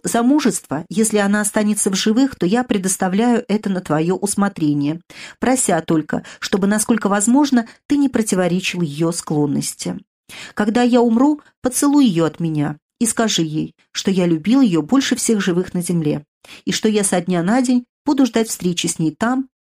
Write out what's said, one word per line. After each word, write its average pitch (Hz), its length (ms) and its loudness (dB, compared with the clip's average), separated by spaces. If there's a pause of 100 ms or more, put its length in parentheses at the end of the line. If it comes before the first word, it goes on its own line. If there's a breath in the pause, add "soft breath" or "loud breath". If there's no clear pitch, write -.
замужества, 233 840 0
если 214 280 0
она 202 240 2
останется 208 500 0
в 190 40 -2
живых, 226 420 0
то 180 80 0
я 226 180 2
предоставляю 202 880 0
это 208 200 -2
на 185 120 -4
твое 165 340 0
усмотрение, 165 840 -2 (380 loud breath)
прося 220 420 0
только, 160 420 -2 (160 loud breath)
чтобы, 196 280 -2
насколько 214 420 0
возможно, 233 580 2 (180 loud breath)
ты 294 120 0
не 285 100 4
противоречил 185 760 -2
ее 160 300 -2
склонности. 147 880 -4 (540 loud breath)
Когда 220 300 2
я 247 180 4
умру, 254 400 2 (200 loud breath)
поцелуй 285 440 2
ее 165 180 2
от 151 160 -2
меня 151 380 -2 (240)
и 240 40 0
скажи 220 380 0
ей, 156 300 -4 (180)
что - 180 -4
я 185 160 2
любил 175 360 2
ее 170 200 4
больше 254 360 0
всех 214 240 0
живых 180 320 -2
на 180 80 -2
земле, 156 420 -2 (420 loud breath)
и 202 60 -2
что - 180 0
я 208 140 2
со 180 180 0
дня 175 220 -2
на 233 180 2
день 247 240 0 (200)
буду 285 200 4
ждать 226 240 0
встречи 175 380 -4
с - 120 -6
ней 156 180 0
там, 262 320 -2 (120)